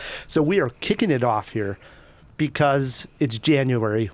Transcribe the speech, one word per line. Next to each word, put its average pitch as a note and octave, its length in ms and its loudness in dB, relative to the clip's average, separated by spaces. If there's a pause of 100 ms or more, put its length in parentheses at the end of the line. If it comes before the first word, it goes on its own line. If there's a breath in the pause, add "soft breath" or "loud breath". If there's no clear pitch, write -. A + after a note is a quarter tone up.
(280 loud breath)
So - 140 2
we F3 200 2
are B2+ 80 -2
kicking G#3 420 -2
it B2 140 2
off G#2+ 240 0
here G2+ 280 -4 (600 loud breath)
because C#3 720 0 (120)
it's A#2 180 0
January. A2+ 760 2